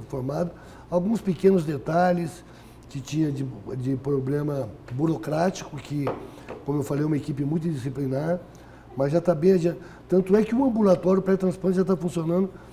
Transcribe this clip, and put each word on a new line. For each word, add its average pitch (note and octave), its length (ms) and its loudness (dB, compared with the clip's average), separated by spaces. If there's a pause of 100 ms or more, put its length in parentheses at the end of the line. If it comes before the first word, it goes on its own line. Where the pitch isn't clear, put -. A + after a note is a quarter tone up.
formada. D3 440 -4 (380)
Alguns F3+ 300 0
pequenos F#3+ 440 4
detalhes E3 800 0 (420)
que C#3 140 -12
tinha D3+ 300 -2
de, C3 160 -6 (300)
de C3 180 -2
problema C#3 760 -2 (220)
burocrático, D#3 840 -2
que, C#3+ 300 -6 (600)
como C#3+ 100 -2
eu C#3 60 -2
falei, D3 200 -2
é D#3 40 0
uma D#3 100 0
equipe C#3+ 260 -4
multidisciplinar, C#3+ 960 -4 (560)
mas C#3 160 0
já E3+ 80 2
tá E3+ 140 2
bem F3+ 200 6
adiantado. E3+ 380 0 (160)
Tanto F#3 280 4
é G#3+ 80 6
que G#3+ 100 -2
o C4 100 4
ambulatório F#3+ 600 4
pré-transplante F#3 540 2
já F#3+ 60 4
tá F#3 140 2
funcionando, E3+ 540 0 (220)